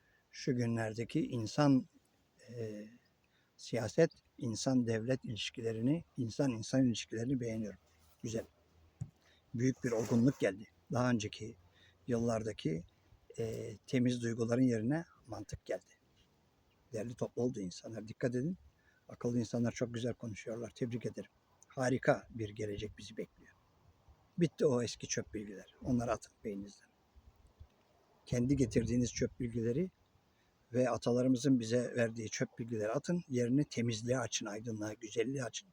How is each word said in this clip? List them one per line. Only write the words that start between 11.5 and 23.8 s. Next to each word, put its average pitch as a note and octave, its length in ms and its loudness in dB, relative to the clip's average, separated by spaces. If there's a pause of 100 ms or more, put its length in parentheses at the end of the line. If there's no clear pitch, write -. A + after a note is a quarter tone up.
yıllardaki, A#2 760 0 (560)
e, A2+ 380 -6 (100)
temiz B2 340 2
duyguların A#2 400 2
yerine B2+ 440 2 (220)
mantık - 380 -10
geldi. - 260 -6 (1040)
Derli A#2 220 -4
toplu A#2+ 260 -4
oldu A#2+ 180 0
insanlar. G#2+ 480 -10
Dikkat A#2+ 280 -2
edin. D3+ 220 0 (520)
Akıllı B2 300 -2
insanlar A#2 320 0
çok A#2+ 220 -4
güzel A#2 200 -2
konuşuyorlar. A2+ 640 -8
Tebrik A#2+ 300 -4
ederim. G2+ 260 -10 (360)
Harika B2+ 640 2
bir A2 200 -6
gelecek G#2 480 -8
bizi - 200 -16
bekliyor. - 360 -12 (840)